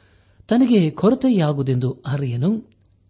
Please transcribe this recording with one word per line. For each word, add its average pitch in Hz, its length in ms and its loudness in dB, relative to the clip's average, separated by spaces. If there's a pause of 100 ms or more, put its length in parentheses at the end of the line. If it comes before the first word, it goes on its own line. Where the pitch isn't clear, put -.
(480)
ತನಗೆ 226 440 2
ಕೊರತೆಯಾಗುವುದೆಂದು 151 1120 0
ಅರಿಯನು, 139 640 -4 (400)